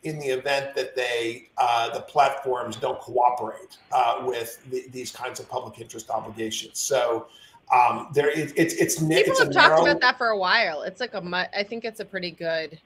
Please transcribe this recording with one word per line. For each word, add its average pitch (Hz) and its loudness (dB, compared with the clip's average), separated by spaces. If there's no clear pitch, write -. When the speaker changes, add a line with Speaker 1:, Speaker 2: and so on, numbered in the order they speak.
Speaker 1:
in 151 -6
the 139 -4
event 135 -2
that 131 -6
they, 117 -4
uh, 117 2
the - -6
platforms 127 0
don't 131 -4
cooperate, 120 -2
uh, 123 2
with 117 -6
the, 127 -6
these 127 -10
kinds 127 -10
of - -16
public 117 -8
interest 113 -14
obligations. 110 -6
So, 120 0
um, 123 2
there 143 4
is, 151 -4
it's, 165 2
it's, - 0
Speaker 2:
People 160 2
Speaker 1:
it's 381 4
Speaker 2:
have - 6
Speaker 1:
a - -4
Speaker 2:
talked 302 8
Speaker 1:
narrow 320 6
Speaker 2:
about 294 4
that 247 4
for 240 0
a 214 0
while. 185 2
It's 185 -8
like 233 -6
a 196 -4
mu-, 175 -4
I 185 -2
think 226 -8
it's 220 -8
a 196 -6
pretty 180 -8
good 160 -4